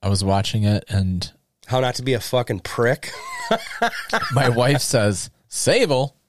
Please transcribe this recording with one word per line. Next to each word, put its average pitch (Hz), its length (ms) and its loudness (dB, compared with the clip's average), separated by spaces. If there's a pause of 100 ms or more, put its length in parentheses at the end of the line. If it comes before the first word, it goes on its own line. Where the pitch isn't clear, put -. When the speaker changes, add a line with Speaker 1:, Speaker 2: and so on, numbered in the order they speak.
Speaker 1:
I 95 80 0
was 98 140 2
watching 98 400 0
it, 104 260 2
and 92 400 -2 (380)
Speaker 2:
How 131 140 0
not 123 160 0
to 127 60 -8
be 127 120 0
a 110 60 -2
fucking 120 400 -2
prick. 120 500 0 (400)
<laughs> - 840 -4
Speaker 1:
my 127 160 2
wife 123 320 2
says, 104 500 0 (180)
"Sable? 147 680 2 (120)